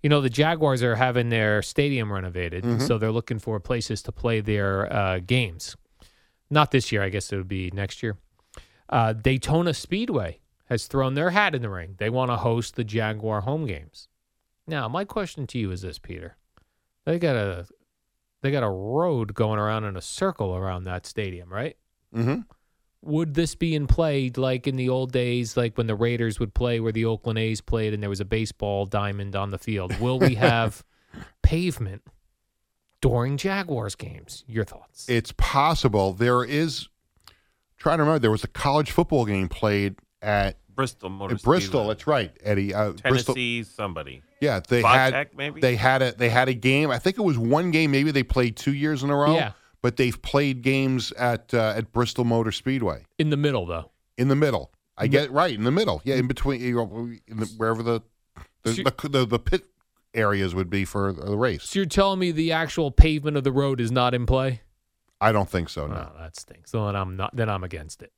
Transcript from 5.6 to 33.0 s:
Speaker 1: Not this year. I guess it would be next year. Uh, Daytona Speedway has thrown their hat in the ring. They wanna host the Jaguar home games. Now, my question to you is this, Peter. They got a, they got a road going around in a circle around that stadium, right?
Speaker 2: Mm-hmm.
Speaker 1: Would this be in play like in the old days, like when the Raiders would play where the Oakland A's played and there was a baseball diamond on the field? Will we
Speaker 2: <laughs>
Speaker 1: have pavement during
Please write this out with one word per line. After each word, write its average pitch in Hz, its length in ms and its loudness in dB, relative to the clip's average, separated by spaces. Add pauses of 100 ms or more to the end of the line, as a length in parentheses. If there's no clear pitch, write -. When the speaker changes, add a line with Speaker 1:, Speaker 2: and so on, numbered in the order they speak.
Speaker 1:
Not 151 220 4
this 127 200 0
year. 104 120 0
I 98 60 -2
guess 95 240 -6
it - 20 -4
would 95 120 -6
be 95 260 -6
next 98 280 -8
year. 110 140 -4 (760)
Uh, 113 220 2
Daytona 135 640 0
Speedway 175 680 -4 (260)
has - 220 -4
thrown 135 280 0
their 165 160 0
hat 196 240 2
in 127 60 -4
the 117 80 -6
ring. 92 280 -10
They 104 120 -2
wanna 123 280 0
host 117 380 -2
the 120 100 -4
Jaguar 107 560 -2
home 147 240 -4
games. 78 420 -12 (580)
Now, 143 220 -6
my 156 160 -4
question 196 440 -8
to - 100 -8
you 104 140 -2
is 90 100 -8
this, 92 180 -12
Peter. 85 380 -16 (680)
They 165 140 0
got 160 160 2
a, 95 300 -2 (760)
they 139 100 0
got 139 120 0
a 107 60 0
road 113 640 -2
going 110 260 0
around 107 260 0
in 98 120 -6
a 87 40 -8
circle 110 540 -4
around 92 300 -4
that 90 200 -8
stadium, 90 460 -8
right? 113 240 -8 (400)
Speaker 2:
Mm-hmm. 131 260 0 (640)
Speaker 1:
Would 156 320 -2
this 165 200 0
be 165 200 -2
in 147 120 -2
play 139 480 2
like 131 320 -2
in 135 80 -2
the 127 140 0
old 127 240 0
days, 123 420 0
like 120 220 0
when 117 100 0
the 110 80 0
Raiders 117 440 0
would 113 140 -4
play 120 280 0
where 113 100 0
the 113 140 -2
Oakland 113 340 -2
A's 110 220 -2
played 110 320 -2
and 104 80 -4
there 104 80 -4
was 98 100 -4
a 101 60 -4
baseball 101 600 -2
diamond 101 500 -4
on 98 160 -2
the 98 80 -6
field? 95 400 -4
Will 123 200 0
we 135 160 4
Speaker 2:
<laughs> - 0 -
Speaker 1:
have 113 480 2 (600)
pavement 147 580 0 (1000)
during 127 380 2